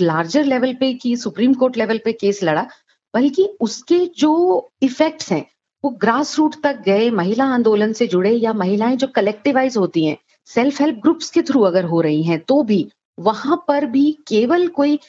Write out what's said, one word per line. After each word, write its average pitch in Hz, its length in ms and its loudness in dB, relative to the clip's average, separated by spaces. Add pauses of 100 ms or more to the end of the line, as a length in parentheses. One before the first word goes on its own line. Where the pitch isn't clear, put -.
लार्जर 165 440 0
लेवल 254 300 0
पे 254 200 -2
कि 240 220 -4
सुप्रीम 240 380 0
कोर्ट 254 220 0
लेवल 220 280 -2
पे 226 80 -2
केस 202 300 -2
लड़ा, 165 240 0 (480)
बल्कि 285 340 2 (120)
उसके 349 580 -2
जो 339 500 2 (140)
इफेक्ट्स 302 500 -2
हैं, 151 140 -2 (380)
वो 277 60 -2
ग्रासरूट 269 720 0
तक 269 200 -2
गए, 208 280 2
महिला 214 340 0
आंदोलन 226 480 2
से 233 140 -2
जुड़े 185 240 0
या 226 220 0
महिलाएं 208 440 0
जो 262 100 -2
कलेक्टिवाइज 247 680 -2
होती 170 280 0
हैं, 151 120 -2 (300)
सेल्फ 269 340 -2
हेल्प 294 160 0
ग्रुप्स 320 340 -2
के 339 120 0
through 262 240 2
अगर 180 180 0
हो 165 160 0
रही 156 220 0
हैं, 160 180 -2
तो 285 220 2
भी 208 280 0 (300)
वहां 220 360 -2 (120)
पर 294 180 0
भी 285 320 0 (100)
केवल 302 400 2
कोई, 294 300 0 (100)